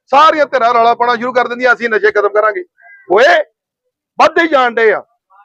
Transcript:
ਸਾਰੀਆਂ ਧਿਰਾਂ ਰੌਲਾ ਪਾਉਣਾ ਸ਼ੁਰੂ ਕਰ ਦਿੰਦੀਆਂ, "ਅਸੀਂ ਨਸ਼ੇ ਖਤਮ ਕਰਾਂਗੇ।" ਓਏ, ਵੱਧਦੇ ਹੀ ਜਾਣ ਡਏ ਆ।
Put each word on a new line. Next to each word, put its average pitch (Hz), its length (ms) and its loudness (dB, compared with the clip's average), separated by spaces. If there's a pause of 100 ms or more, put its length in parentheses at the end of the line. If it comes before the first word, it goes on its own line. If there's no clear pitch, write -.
ਸਾਰੀਆਂ 302 400 2
ਧਿਰਾਂ 247 280 -2
ਰੌਲਾ 233 220 2
ਪਾਉਣਾ 240 200 -2
ਸ਼ੁਰੂ 240 180 -8
ਕਰ 240 140 0
ਦਿੰਦੀਆਂ, 240 260 -2
"ਅਸੀਂ 233 160 -4
ਨਸ਼ੇ 214 220 0
ਖਤਮ 202 180 -2
ਕਰਾਂਗੇ।" 208 340 -2 (480)
ਓਏ, 302 280 2 (840)
ਵੱਧਦੇ 320 200 2
ਹੀ 339 60 0
ਜਾਣ 262 240 0
ਡਏ 226 200 0
ਆ। 143 120 -4 (420)